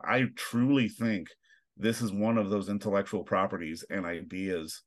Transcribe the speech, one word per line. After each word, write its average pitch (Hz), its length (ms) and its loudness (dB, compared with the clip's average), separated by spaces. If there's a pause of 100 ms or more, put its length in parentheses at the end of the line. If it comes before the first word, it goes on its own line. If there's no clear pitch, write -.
I 120 280 4
truly 123 520 4
think 107 400 -2 (480)
this 113 260 0
is 110 100 0
one 107 260 2
of 101 120 2
those 98 200 0
intellectual 101 540 0
properties 95 640 -2
and 92 160 -4
ideas 85 800 -6